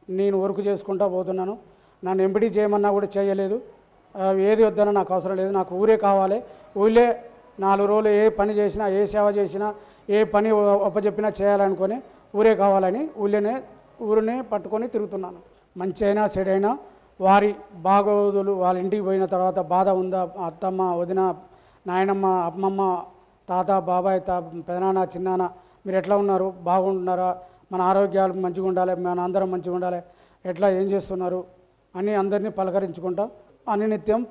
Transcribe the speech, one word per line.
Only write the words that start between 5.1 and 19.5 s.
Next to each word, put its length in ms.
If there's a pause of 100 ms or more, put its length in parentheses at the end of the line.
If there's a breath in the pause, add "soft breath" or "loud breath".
అవసరం 220
లేదు, 160
నాకు 240
ఊరే 220
కావాలి. 460 (340 loud breath)
ఊళ్ళే 480 (340)
నాలుగు 280
రోజులు 220
ఏ 200
పని 240
చేసినా, 340
ఏ 180
సేవ 320
చేసినా, 380 (340 loud breath)
ఏ 140
పని 280
ఒ-, 260
ఒప్పజెప్పినా 540 (100)
చేయాలనుకొని 600 (340 loud breath)
ఊరే 200
కావాలని 600
ఊళ్ళోనే, 460 (380)
ఊరినే 400
పట్టుకొని 460
తిరుగుతున్నాను. 500 (400 soft breath)
మంచి 280
అయినా 320
చెడైనా 400 (440 loud breath)
వారి 340 (200)
బాగోదులు, 760
వాళ్ళ 280
ఇంటికి 240
పోయిన 220
తర్వాత 340